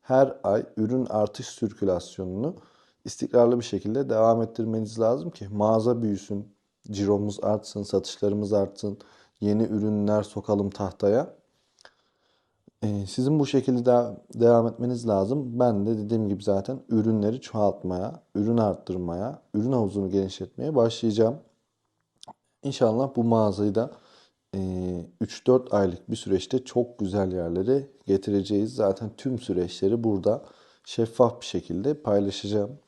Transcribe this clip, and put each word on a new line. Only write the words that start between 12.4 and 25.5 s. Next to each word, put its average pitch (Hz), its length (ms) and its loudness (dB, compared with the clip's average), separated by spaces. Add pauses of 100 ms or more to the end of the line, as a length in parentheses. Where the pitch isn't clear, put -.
Ee, 104 240 -2
sizin 135 320 0
bu 143 80 2
şekilde 127 380 2
de-, 120 560 2
devam 117 260 8
etmeniz 120 420 -4
lazım. 117 520 0
Ben 107 260 2
de 113 120 0
dediğim 107 300 0
gibi 98 140 -2
zaten 101 460 -2
ürünleri 110 520 2
çoğaltmaya, 101 840 -2 (120)
ürün 107 220 2
arttırmaya, 92 840 -2 (120)
ürün 110 180 0
havuzunu 101 380 0
genişletmeye 98 640 -4
başlayacağım. 113 640 2 (1200)
İnşallah 131 540 0
bu 117 80 2
mağazayı 107 500 2
da, 113 160 0 (640)
e, - 60 -4 (600)
üç - 260 -6
dört 127 280 4